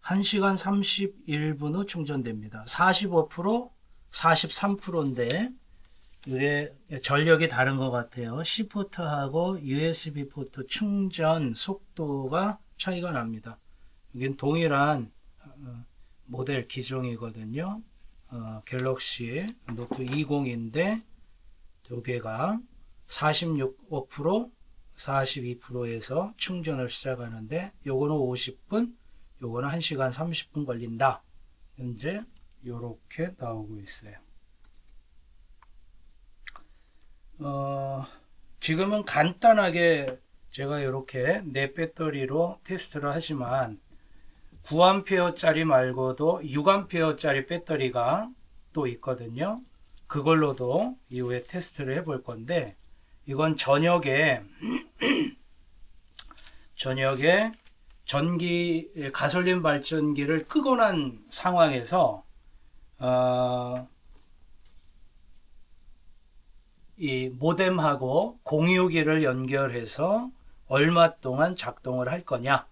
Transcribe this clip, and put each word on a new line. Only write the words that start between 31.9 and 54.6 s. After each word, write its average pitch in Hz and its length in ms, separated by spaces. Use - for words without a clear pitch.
요렇게 120 720
나오고 110 440
있어요. 101 360
어, 139 640
지금은 196 420
간단하게 170 1160
제가 139 320
요렇게 131 600
네 135 280
배터리로 156 880
테스트를 147 480
하지만 131 680
구 165 240
암페어짜리 175 800
말고도 131 840
육 147 200
암페어짜리 156 800
배터리가 151 840
또 147 160
있거든요. 123 760
그걸로도 151 880
이후에 123 340
테스트를 147 540
해볼 156 260
건데 120 540
이건 151 320
저녁에, 143 840